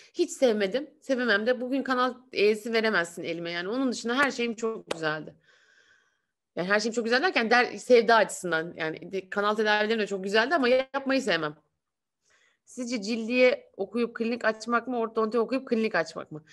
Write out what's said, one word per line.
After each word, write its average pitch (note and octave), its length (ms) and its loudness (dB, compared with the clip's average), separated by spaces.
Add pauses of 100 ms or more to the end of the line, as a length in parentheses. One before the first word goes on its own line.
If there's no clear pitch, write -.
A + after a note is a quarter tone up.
(140)
hiç E4+ 160 -2
sevmedim, A3 600 0 (100)
sevemem A#3 460 0
de A#3+ 140 0
bugün B3+ 220 -2
kanal B3+ 320 0 (180)
E'si G#3+ 400 2
veremezsin F#3+ 520 0
elime E3+ 260 -6
yani. F3 180 -6
Onun B3+ 240 -2
dışında A3+ 220 -4
her C4+ 160 2
şeyim A#3 240 -4
çok A3 360 -6
güzeldi. D#3 440 -4 (1200)
Yani F3 120 -4
her G#3 120 4
şeyim A3 140 -4
çok A#3 100 -2
güzel A#3+ 180 0
derken C4+ 280 0
der-, A#3+ 260 2
sevda A#3 400 6
açısından E3+ 600 0
yani E3 360 -8
de-, F#3+ 180 -8
kanal G#3 240 0
tedavilerim G#3+ 460 0
de G3+ 60 -2
çok G3 180 -6
güzeldi A3 300 2
ama C4+ 140 4
yapmayı C4 540 0
sevmem. D#3+ 340 0 (1080)
Sizce A#3+ 380 -8
cildiye A#3 720 2
okuyup A3+ 400 -4
klinik A#3 280 -2
açmak A3+ 440 0
mı, B3 100 -2
ortodonti A3+ 400 0
okuyup B3+ 300 -2
klinik A3 260 0
açmak - 380 -4
mı? D#3 200 -12